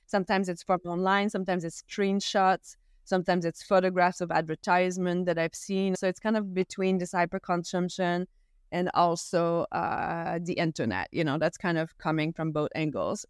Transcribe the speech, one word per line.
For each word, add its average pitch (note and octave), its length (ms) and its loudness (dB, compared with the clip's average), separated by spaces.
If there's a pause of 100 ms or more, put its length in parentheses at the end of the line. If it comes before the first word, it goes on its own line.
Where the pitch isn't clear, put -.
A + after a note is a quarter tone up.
sometimes G3 440 0
it's E3+ 140 -8
from F3+ 220 0
online, F#3 440 2
sometimes F#3 340 -2
it's D#3+ 200 -8
screenshots, G3 920 0 (300)
sometimes F3+ 400 2
it's - 180 -4
photographs F3+ 560 4
of E3+ 120 0
advertisement F3+ 960 0
that E3+ 100 2
I've E3 180 0
seen. F#3+ 400 0
So F#3 140 -2
it's F#3 100 -4
kind A3 160 0
of G3+ 180 -2
between F#3 440 0
this F3+ 160 -4
hyperconsumption F3 1120 -2 (480)
and F3+ 200 0
also, E3+ 800 2
uh, E3+ 720 -4
the F3 120 -4
internet, A#2 580 -2
you D#3+ 120 0
know, D3 140 0
that's D#3 200 0
kind E3+ 200 -2
of D#3+ 220 -4
coming D#3 340 -2
from D#3+ 180 -4
both D3+ 240 -2
angles. C3+ 540 -2